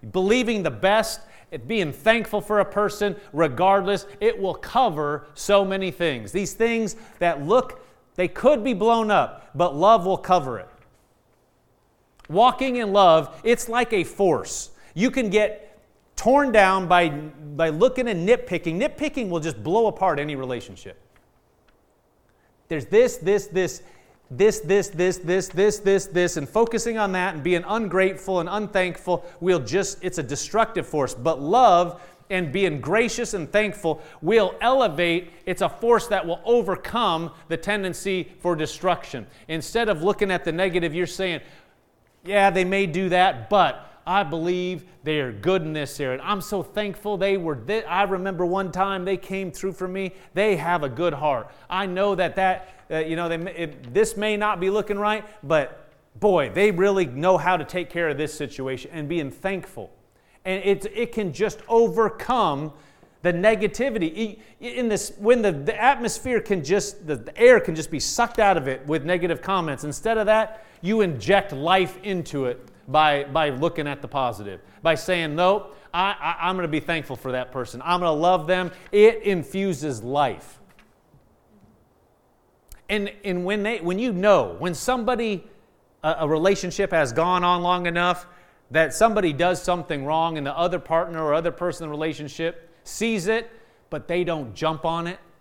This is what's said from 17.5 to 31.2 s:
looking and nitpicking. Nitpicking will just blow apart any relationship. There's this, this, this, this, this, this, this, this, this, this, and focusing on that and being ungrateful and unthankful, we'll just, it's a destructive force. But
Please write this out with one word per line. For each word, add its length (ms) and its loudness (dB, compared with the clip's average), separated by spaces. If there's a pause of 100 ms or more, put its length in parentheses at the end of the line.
looking 400 2
and 180 -2
nitpicking. 480 0
Nitpicking 540 -4
will 100 -2
just 240 -6
blow 240 2
apart 320 0
any 160 -4
relationship. 640 -10 (1700)
There's 200 -6
this, 280 4
this, 320 0
this, 340 -2 (480)
this, 300 2
this, 300 0
this, 300 0
this, 280 -2
this, 300 2
this, 300 2
this, 280 0
and 120 -4
focusing 500 0
on 160 0
that 220 -2
and 80 -10
being 220 2
ungrateful 760 0
and 80 -4
unthankful, 760 -2 (140)
we'll 220 2
just, 400 -2
it's 160 -6
a 60 -4
destructive 640 -2
force. 280 -2
But 260 -2